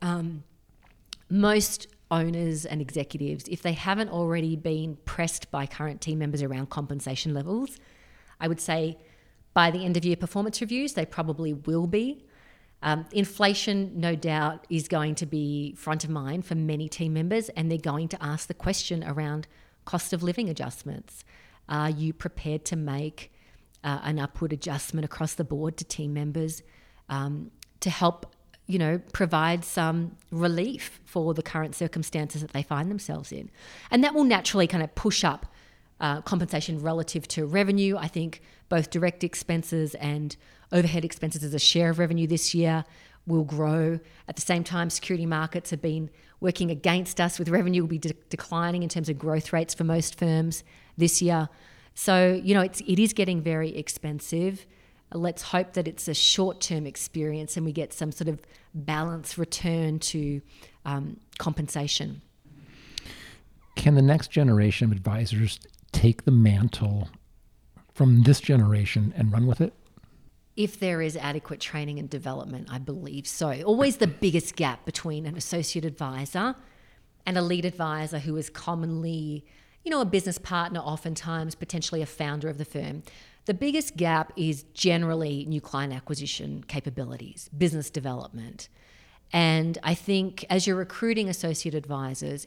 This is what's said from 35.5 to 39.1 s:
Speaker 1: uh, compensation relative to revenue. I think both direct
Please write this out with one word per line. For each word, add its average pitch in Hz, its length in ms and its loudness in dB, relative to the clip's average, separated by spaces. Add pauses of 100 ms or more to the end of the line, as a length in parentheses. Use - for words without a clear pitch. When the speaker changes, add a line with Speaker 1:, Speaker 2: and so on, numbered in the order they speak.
Speaker 1:
uh, 147 180 0
compensation 165 600 -2
relative 160 460 -2
to 156 180 -2
revenue. 196 500 4
I 160 120 -4
think 165 340 -4 (260)
both 165 220 2
direct 175 340 0